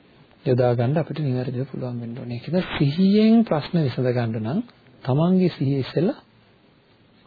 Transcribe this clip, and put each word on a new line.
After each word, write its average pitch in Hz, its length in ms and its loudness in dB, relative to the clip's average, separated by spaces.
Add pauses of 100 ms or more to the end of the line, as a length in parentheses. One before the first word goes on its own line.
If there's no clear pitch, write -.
(420)
යොදා 123 320 2
ගන්න 123 240 0
අපිට 151 220 -6
නිවැරදිව 127 460 -4
පුළුවන් 123 340 -10
වෙන්න 117 180 -12
ඕනේ. 120 200 -10
ඒක - 100 -12
නිසා 170 260 -2
සිහියෙන් 202 720 4
ප්‍රශ්න 160 340 -2
විසඳ 127 300 0
ගන්න 117 280 0
නම් 117 220 -4 (400)
තමන්ගේ 175 520 2
සිහිය 139 280 -2
ඉස්සෙල්ලා 156 400 -2 (1080)